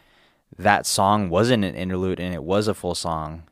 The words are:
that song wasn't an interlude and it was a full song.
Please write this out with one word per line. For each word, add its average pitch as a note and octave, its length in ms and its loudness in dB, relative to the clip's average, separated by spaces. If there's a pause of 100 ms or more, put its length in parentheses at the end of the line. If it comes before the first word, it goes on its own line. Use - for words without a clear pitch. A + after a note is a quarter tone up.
(580)
that F#2+ 280 2
song G2+ 440 2
wasn't G#2+ 340 4
an E2+ 100 -4
interlude F#2 460 -4
and F2+ 140 -4
it D2 100 -8
was G2+ 240 0
a G2+ 60 0
full F2 200 -4
song. D#2+ 580 -6